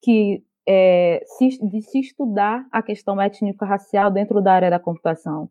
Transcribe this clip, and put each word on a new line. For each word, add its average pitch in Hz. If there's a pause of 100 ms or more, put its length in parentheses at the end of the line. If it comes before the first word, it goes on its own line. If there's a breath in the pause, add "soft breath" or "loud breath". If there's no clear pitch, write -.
que, 208 (240)
é, 180
se, - (160)
de 208
se -
estudar 233
a 226
questão 202
étnico-racial 202
dentro 202
da 190
área 180
da 175
computação 160